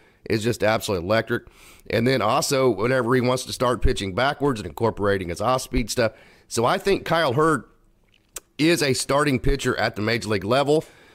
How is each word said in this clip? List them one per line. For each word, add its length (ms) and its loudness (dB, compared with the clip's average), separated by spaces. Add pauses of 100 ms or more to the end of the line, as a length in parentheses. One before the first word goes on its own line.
(300)
is 160 0
just 180 -2
absolutely 440 0
electric. 400 0 (440)
And 160 2
then 160 2
also, 480 2
whenever 440 0
he 60 4
wants 240 0
to 80 -10
start 300 0
pitching 320 0
backwards 460 -2
and 80 -10
incorporating 640 -2
his 100 -6
off-speed 500 -2
stuff. 220 0 (360)
So 160 -2
I 140 0
think 260 0
Kyle 280 0
Hurt 360 0 (880)
is 260 2
a 100 0
starting 480 0
pitcher 380 0
at 180 -2
the 60 -4
major 260 -2
league 160 -2
level 400 2 (300)